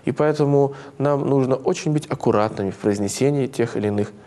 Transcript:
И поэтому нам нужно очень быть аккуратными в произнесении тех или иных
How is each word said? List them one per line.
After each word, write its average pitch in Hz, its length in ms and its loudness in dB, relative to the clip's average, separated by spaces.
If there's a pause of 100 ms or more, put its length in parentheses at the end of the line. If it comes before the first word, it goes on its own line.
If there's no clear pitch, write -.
И - 60 -2
поэтому 143 640 2 (220)
нам 139 320 0
нужно 135 280 2
очень 175 360 -2
быть 151 160 -2
аккуратными 107 640 0
в 95 60 -12
произнесении 107 720 0
тех 117 300 -4
или 104 120 -2
иных 104 240 -2 (140)